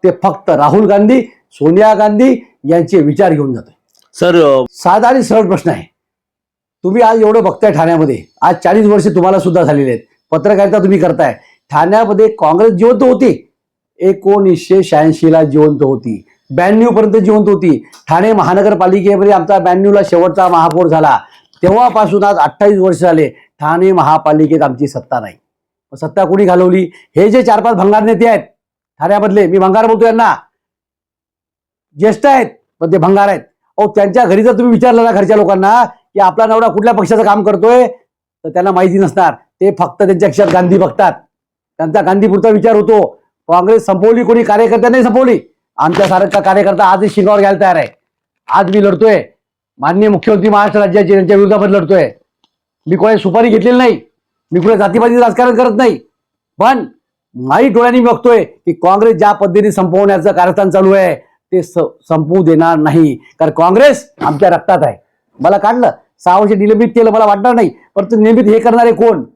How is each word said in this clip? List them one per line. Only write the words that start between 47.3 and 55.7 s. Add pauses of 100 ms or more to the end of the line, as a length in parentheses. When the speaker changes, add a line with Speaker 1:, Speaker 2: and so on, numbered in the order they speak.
Speaker 1:
घ्यायला
तयार
आहे. (600)
आज
मी
लढतोय, (580)
माननीय
मुख्यमंत्री
महाराष्ट्र
राज्याचे,
त्यांच्या
विरोधामध्ये
लढतोय. (800)
मी
कोणी
सुपारी
घेतलेली
नाही, (540)
मी
कुठे
जातीपातीचं
राजकारण
करत